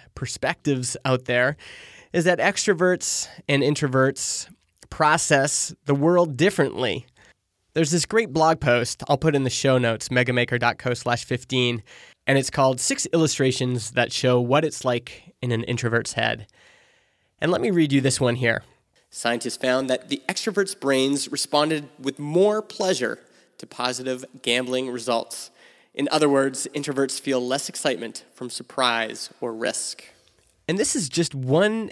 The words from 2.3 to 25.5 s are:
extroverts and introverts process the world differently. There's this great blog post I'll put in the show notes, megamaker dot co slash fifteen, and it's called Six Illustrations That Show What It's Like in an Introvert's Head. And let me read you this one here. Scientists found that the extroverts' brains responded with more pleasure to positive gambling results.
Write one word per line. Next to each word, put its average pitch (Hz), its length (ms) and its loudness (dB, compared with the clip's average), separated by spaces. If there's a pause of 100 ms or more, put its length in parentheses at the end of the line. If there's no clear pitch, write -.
extroverts 180 920 0 (180)
and 139 160 2
introverts 135 840 0 (400)
process 151 840 2 (120)
the 143 100 2
world 165 400 4
differently. 127 680 0 (680)
There's 156 180 0
this 170 140 2
great 214 280 0
blog 160 260 4
post 120 480 2
I'll 143 100 4
put 156 160 2
in 139 120 2
the 127 40 -2
show 131 280 2
notes, 117 320 -2
megamaker 123 500 0
dot 120 180 0
co 127 160 -2
slash 120 320 -2
fifteen, 120 560 -2 (460)
and 135 100 4
it's 135 140 -2
called 135 280 2
Six - 280 -2
Illustrations 131 840 0
That 123 220 0
Show 123 260 2
What 131 240 2
It's - 220 -4
Like - 560 -4
in 123 100 -2
an 113 120 0
Introvert's 117 500 -2
Head. 113 320 -2 (960)
And 156 100 2
let 185 100 0
me 233 100 2
read 165 200 2
you 139 80 4
this 131 220 0
one 120 140 2
here. 117 280 0 (460)
Scientists 117 480 -4
found 131 320 0
that 127 200 -2
the - 200 -6
extroverts' 196 500 -4
brains 135 520 0
responded 151 580 0 (100)
with 135 200 -6
more 185 420 2
pleasure 185 560 -2 (400)
to - 80 -18
positive 127 580 -6 (200)
gambling 127 480 0
results. 117 580 -4 (460)